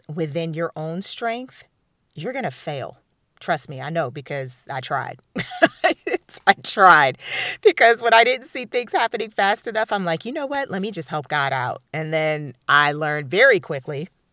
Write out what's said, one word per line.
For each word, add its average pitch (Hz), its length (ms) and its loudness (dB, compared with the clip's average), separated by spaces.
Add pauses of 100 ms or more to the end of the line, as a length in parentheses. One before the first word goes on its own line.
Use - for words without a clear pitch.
(140)
within 165 400 -4
your 165 220 -4
own 160 260 -6
strength, 240 640 -6 (480)
you're 196 200 -8
gonna 226 180 -6
fail. 135 460 -10 (420)
Trust - 300 -4
me, 131 100 -10
I 139 100 -10
know 160 220 -2
because 135 580 -8
I 135 120 -6
tried. - 380 -4 (160)
<laughs> - 140 -6 (560)
It's, - 400 -4
I 196 80 6
tried. 151 640 6 (460)
Because 233 380 6
when 233 120 2
I 233 100 10
didn't 254 240 -2
see 254 180 -6
things 247 260 -4
happening 226 400 -2
fast 202 340 0
enough, 220 260 -2
I'm 196 140 0
like, 165 200 -2
"You 240 60 -8
know 294 140 -6
what? 277 240 -4
Let 190 120 -4
me 214 100 -6
just 170 180 -6
help 156 180 -6
God 139 240 0
out." 123 300 -4 (120)
And 156 200 -6
then 151 420 -2 (120)
I 147 240 4
learned 151 400 -4
very 220 280 6
quickly 147 480 -8 (260)